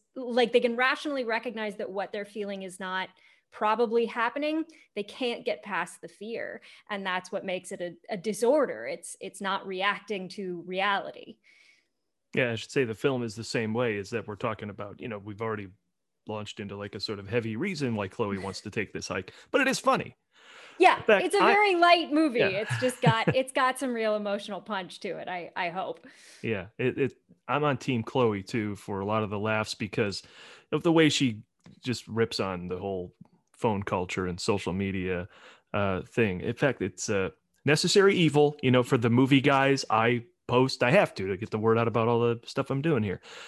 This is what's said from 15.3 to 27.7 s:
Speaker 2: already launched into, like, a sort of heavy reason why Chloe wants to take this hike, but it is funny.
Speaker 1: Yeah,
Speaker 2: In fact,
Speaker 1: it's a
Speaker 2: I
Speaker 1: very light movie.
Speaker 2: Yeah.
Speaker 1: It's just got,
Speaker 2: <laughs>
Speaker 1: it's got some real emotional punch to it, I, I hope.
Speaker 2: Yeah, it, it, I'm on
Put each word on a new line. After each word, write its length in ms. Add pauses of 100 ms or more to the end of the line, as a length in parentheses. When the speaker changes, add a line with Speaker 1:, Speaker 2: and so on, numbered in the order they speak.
Speaker 2:
already 280 (580)
launched 340
into, 160
like, 180
a 60
sort 180
of 100
heavy 280
reason 400
why 120
Chloe 300
wants 220
to 100
take 220
this 160
hike, 240 (180)
but 120
it 60
is 100
funny. 360 (640)
Speaker 1:
Yeah, 200
Speaker 2:
In 60
fact, 200
Speaker 1:
it's 100
a 80
Speaker 2:
I 100
Speaker 1:
very 220
light 380
movie. 280
Speaker 2:
Yeah. 80
Speaker 1:
It's 320
just 220
got, 260
Speaker 2:
<laughs> 60
Speaker 1:
it's 160
got 280
some 160
real 200
emotional 460
punch 400
to 160
it, 100
I, 300
I 140
hope. 360 (360)
Speaker 2:
Yeah, 240 (120)
it, 200
it, 140 (360)
I'm 160
on 140